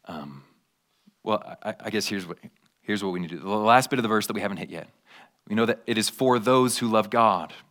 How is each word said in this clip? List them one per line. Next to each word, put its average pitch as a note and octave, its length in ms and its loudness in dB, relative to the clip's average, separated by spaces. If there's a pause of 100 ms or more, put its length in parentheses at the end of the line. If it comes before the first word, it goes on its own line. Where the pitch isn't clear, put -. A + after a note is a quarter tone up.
um, C#2+ 400 -14 (800)
well, G#2+ 180 -2 (180)
I, G#2+ 200 -8
I A2 100 -10
guess G2+ 160 -2
here's G2 180 -4
what, E2 140 -12 (440)
here's G#2 200 -2
what F#2+ 100 -2
we F2+ 60 -4
need F2 120 -6
to - 40 -8
do. D2 80 -12
The F#2 60 -10
last A2 420 4
bit C3+ 80 0
of A#2 60 0
the A2 40 0
verse G#2+ 200 0
that - 60 -4
we G#2 60 -2
haven't G2 180 -4
hit - 120 -10
yet. E2 180 -12 (600)
We G#2+ 80 -2
know A2+ 100 4
that A2+ 220 0
it A2+ 100 0
is G#2+ 100 0
for B2+ 300 2
those B2+ 400 4
who A#2+ 80 -2
love A2 240 2
God G#2 420 2 (180)